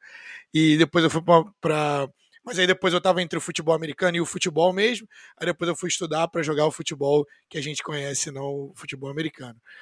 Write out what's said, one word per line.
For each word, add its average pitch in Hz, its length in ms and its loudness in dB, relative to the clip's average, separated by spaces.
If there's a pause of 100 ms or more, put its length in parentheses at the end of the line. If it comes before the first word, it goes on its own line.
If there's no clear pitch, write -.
(520)
E 156 260 4
depois 160 260 4
eu 151 60 2
fui 165 120 -2
pra, 170 220 6 (160)
pra, 147 480 -2 (360)
mas 233 140 -8
aí 180 80 4
depois 180 260 6
eu 175 80 2
tava 185 220 2
entre 165 160 -6
o - 20 -4
futebol 165 340 0
americano 160 420 -2
e 170 40 0
o 160 60 0
futebol 175 460 0
mesmo, 214 360 -2 (300)
aí 165 80 -6
depois 170 220 -2
eu 165 80 -2
fui 180 120 -6
estudar 165 400 -2
pra 170 140 -4
jogar 151 240 0
o 151 60 0
futebol 147 520 0 (240)
que - 80 -16
a 151 60 -6
gente 147 200 -8
conhece, 143 480 -6
não 139 120 -12
o 139 320 -8
futebol 135 340 -14
americano. 139 500 -10 (240)